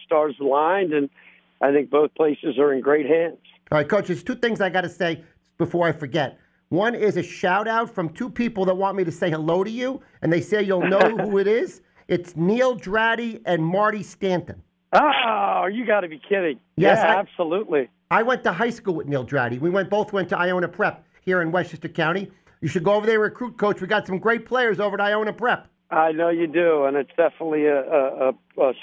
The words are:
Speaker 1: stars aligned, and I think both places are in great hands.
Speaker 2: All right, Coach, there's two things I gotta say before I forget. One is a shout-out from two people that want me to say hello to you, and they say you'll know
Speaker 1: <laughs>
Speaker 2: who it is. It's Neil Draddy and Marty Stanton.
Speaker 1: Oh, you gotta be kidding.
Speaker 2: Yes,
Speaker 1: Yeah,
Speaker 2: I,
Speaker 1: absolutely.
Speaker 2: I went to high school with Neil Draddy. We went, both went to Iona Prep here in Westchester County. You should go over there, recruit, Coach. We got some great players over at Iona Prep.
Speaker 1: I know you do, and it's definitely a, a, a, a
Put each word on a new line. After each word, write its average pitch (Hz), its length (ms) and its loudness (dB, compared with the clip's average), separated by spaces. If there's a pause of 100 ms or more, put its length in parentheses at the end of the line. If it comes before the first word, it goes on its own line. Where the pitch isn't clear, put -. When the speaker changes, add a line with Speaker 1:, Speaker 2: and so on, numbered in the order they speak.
Speaker 1:
stars 151 360 0
aligned, 151 520 2
and 143 180 0 (500)
I 135 120 4
think 139 180 2
both 147 240 2
places 151 440 0
are 143 140 4
in 135 80 0
great 143 260 2
hands. 165 320 0 (320)
Speaker 2:
All 151 80 2
right, 147 100 0
Coach, 202 180 0
there's 175 160 -4
two 247 140 -6
things 233 240 -2
I 190 80 0
gotta 180 200 -2
say 165 340 -4 (360)
before 170 280 0
I 160 60 2
forget. 143 480 -4 (300)
One 214 240 0
is 202 220 0
a 175 60 0
shout-out 214 720 -2
from 170 140 -4
two 240 200 -8
people 220 360 -4
that 185 100 2
want 196 220 -2
me 185 80 0
to 165 80 -2
say 180 180 -2
hello 160 320 0
to 214 80 -6
you, 254 320 -6 (200)
and 160 100 0
they 170 80 2
say 202 220 -2
you'll 180 260 0
know 190 100 4
Speaker 1:
<laughs> 214 200 4
Speaker 2:
who 196 200 0
it 196 80 2
is. 240 360 -2 (260)
It's 175 260 -4
Neil 233 400 2
Draddy 226 680 -2
and 170 200 0
Marty 208 380 0
Stanton. 175 600 -4 (300)
Speaker 1:
Oh, 208 800 2
you 226 160 -6
gotta 202 220 0
be 156 200 -16
kidding. 175 300 0 (180)
Speaker 2:
Yes, 190 220 4
Speaker 1:
Yeah, 170 160 4
Speaker 2:
I, 185 60 2
Speaker 1:
absolutely. 170 720 -2 (200)
Speaker 2:
I 196 120 4
went 247 220 -2
to 214 80 2
high 220 180 -2
school - 240 -4
with 139 120 -6
Neil 143 160 -2
Draddy. 123 360 -2
We 165 120 0
went, 190 200 0
both 208 220 -2
went 190 180 -2
to 196 80 0
Iona 180 280 0
Prep 175 380 -4 (160)
here 185 220 0
in 160 100 -2
Westchester 165 360 -4
County. 170 440 -2 (280)
You 165 80 -2
should 180 140 -2
go 196 120 4
over 208 120 0
there, 220 140 4
recruit, 214 380 -4
Coach. 185 220 0
We 185 60 -6
got 208 200 -2
some 190 120 -4
great 226 280 -2
players 226 340 0
over 202 140 -2
at 202 60 -4
Iona 208 320 -2
Prep. 214 360 -2 (220)
Speaker 1:
I 160 220 2
know 170 180 0
you 170 160 0
do, 156 400 2
and 139 100 0
it's 139 200 -2
definitely 156 500 0
a, 143 120 2
a, 135 520 0
a, - 320 -6
a 131 100 4 (100)